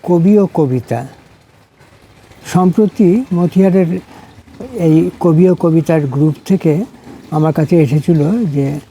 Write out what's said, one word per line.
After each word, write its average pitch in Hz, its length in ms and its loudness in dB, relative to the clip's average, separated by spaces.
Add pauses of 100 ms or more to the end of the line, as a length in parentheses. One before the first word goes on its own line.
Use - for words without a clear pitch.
কবি 175 340 2
ও 196 160 2
কবিতা। 127 520 -4 (1500)
সম্প্রতি 190 680 2 (100)
মতিহারের 180 680 0 (760)
এই 170 360 2 (100)
কবি 175 300 2
ও 175 60 2
কবিতার 160 460 0
গ্রুপ 147 340 -2 (100)
থেকে 175 400 -2 (460)
আমার 156 220 0
কাছে 160 240 0
এসেছিল 156 680 0
যে 143 340 -4 (120)